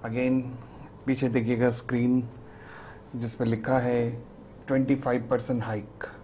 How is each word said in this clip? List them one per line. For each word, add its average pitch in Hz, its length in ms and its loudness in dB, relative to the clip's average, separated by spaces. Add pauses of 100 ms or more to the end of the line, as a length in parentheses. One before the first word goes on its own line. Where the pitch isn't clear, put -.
again 127 360 2 (640)
पीछे 131 220 0
देखिएगा 120 420 2
screen, 123 580 0 (880)
जिस 117 180 -4
पर 123 100 4
लिखा 113 340 4
है 120 440 2 (440)
ट्वेंटी 135 300 4
फ़ाइव 123 340 0
परसेंट 120 320 0
hike। 104 420 -6 (200)